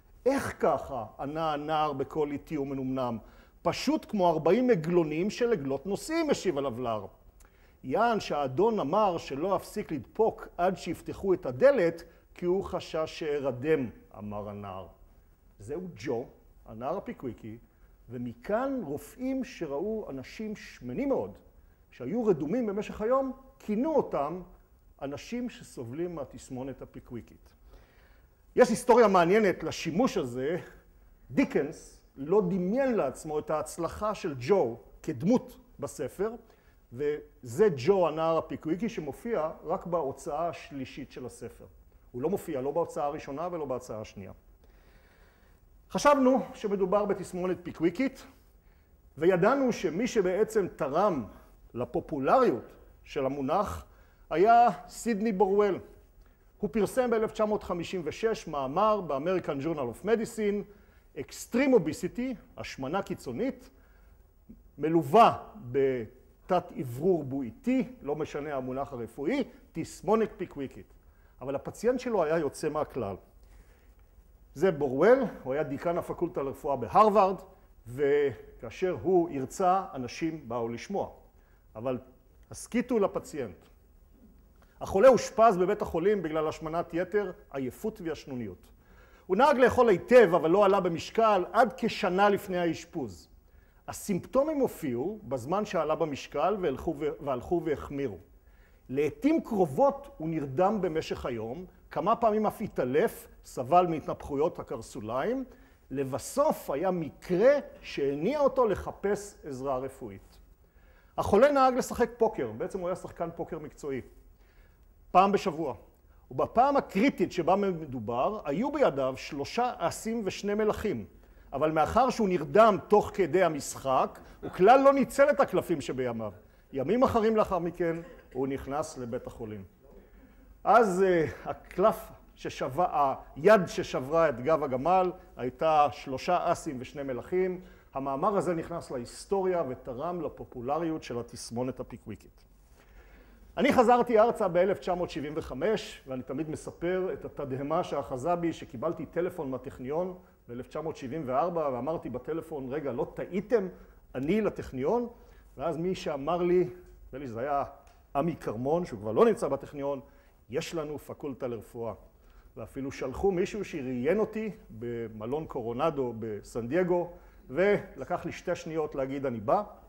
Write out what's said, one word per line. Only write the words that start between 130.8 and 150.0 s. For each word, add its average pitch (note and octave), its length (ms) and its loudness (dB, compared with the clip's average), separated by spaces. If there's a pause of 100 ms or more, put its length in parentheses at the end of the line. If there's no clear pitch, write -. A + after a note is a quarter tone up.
אה, F3 240 4 (180)
הקלף - 640 0 (240)
ששבה-, D3 800 0 (220)
היד F#3 300 6
ששברה D#3+ 640 0
את B2 120 -2
גב C#3+ 220 2
הגמל E3 500 2 (240)
הייתה D3 560 2
שלושה D#3+ 600 -2
אסים D3+ 280 -6
ושני C#3 220 -10
מלכים. F3+ 580 -2 (340)
המאמר C#3 420 0
הזה F3 180 0
נכנס E3 360 -8
להיסטוריה F3 800 -2
ותרם C#3 520 -8
לפופולריות D3 800 -6
של A#2+ 180 -6
התסמונת A#2+ 600 -8
הפיקוויקית. - 640 -16 (1080)
אני A#3 160 4
חזרתי A#3+ 460 6
ארצה A3+ 300 4
באלף F3+ 300 2
תשע F3+ 160 -2
מאות F3 160 -4
שבעים D3 260 -8
וחמש, E3 680 -4
ואני C3 160 -8
תמיד D3 280 -6
מספר F3+ 640 -4
את C#3 120 -10
התדהמה C#3+ 600 -4
שאחזה C#3+ 520 -2
בי E3+ 160 -2
שקיבלתי D#3 540 -8
טלפון E3+ 440 -6
מהטכניון C#3 640 -6 (340)